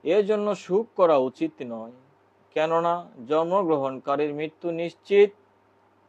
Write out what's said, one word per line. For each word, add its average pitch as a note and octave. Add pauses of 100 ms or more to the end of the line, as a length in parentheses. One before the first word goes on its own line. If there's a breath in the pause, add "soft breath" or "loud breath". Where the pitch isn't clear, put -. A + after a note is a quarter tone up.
এর F3+
জন্য G#3
শোক G3 (100)
করা E3
উচিত C3
নয়, A#2 (580)
কেননা E3 (340)
জন্মগ্রহণকারীর D3+
মৃত্যু D3+
নিশ্চিত F#3 (760)